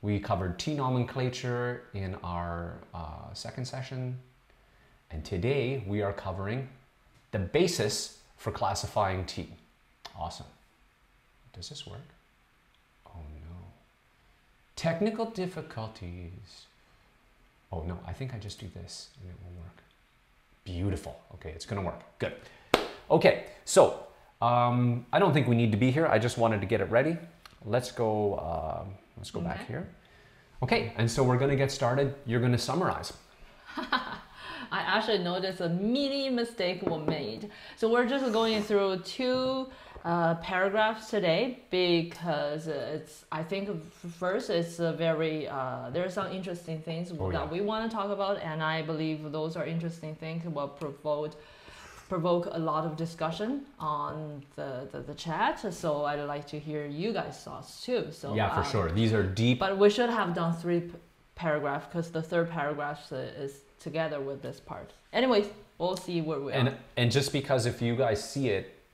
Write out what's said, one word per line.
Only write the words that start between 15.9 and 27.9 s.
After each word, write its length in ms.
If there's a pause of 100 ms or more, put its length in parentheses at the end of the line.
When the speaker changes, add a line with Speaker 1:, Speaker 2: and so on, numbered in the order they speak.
Speaker 1:
Oh 100
no, 240
I 60
think 200
I 60
just 220
do 140
this 340 (120)
and 80
it 140
will 180
work. 220 (800)
Beautiful. 580 (140)
Okay, 160
it's 160
gonna 160
work. 180 (200)
Good. 140 (760)
Okay, 360 (180)
so, 420 (340)
um, 720
I 80
don't 120
think 140
we 80
need 160
to 80
be 140
here. 160
I 100
just 180
wanted 260
to 40
get 140
it 100
ready. 260 (480)
Let's 280